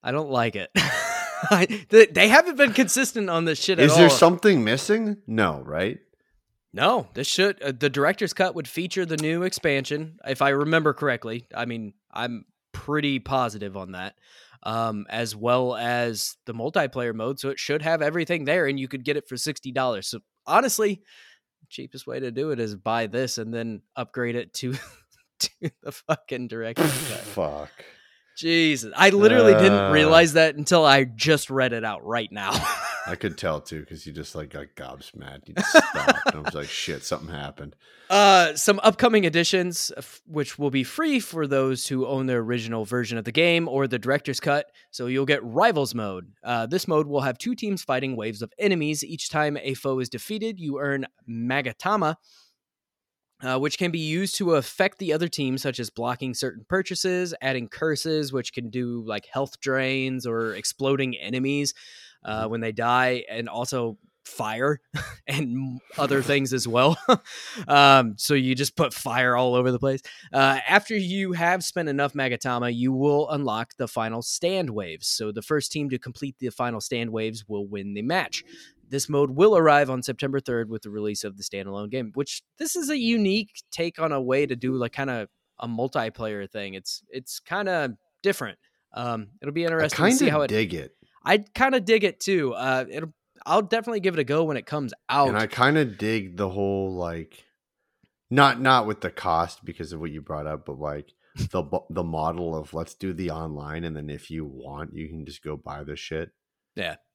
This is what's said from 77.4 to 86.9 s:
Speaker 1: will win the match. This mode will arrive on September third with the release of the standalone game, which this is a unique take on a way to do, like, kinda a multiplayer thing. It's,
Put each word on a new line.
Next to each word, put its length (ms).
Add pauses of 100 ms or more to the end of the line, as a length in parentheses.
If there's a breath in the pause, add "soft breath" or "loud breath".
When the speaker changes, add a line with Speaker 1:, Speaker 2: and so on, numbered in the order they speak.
Speaker 1:
will 200
win 280
the 80
match. 400 (460 loud breath)
This 200
mode 220
will 260
arrive 320
on 140
September 380
third 300
with 120
the 80
release 340
of 120
the 60
standalone 480
game, 240
which 280 (160)
this 180
is 140
a 80
unique 720
take 280
on 140
a 80
way 260
to 100
do, 180
like, 180
kinda 360 (300)
a 100
multiplayer 840
thing. 240
It's, 360